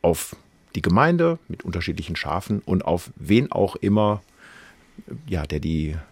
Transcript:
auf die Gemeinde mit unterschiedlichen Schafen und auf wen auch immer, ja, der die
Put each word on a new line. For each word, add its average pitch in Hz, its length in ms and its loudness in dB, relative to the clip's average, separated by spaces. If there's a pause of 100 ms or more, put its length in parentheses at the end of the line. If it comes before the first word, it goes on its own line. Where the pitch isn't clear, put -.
auf - 360 0 (380)
die 80 60 -2
Gemeinde 165 580 4 (100)
mit - 160 -12
unterschiedlichen 85 500 -6
Schafen 87 500 -4
und - 200 0
auf 87 320 0
wen 110 340 2
auch - 240 0
immer, 104 460 2 (1040)
ja, 82 180 -2
der 76 140 -4
die 80 380 -2 (140)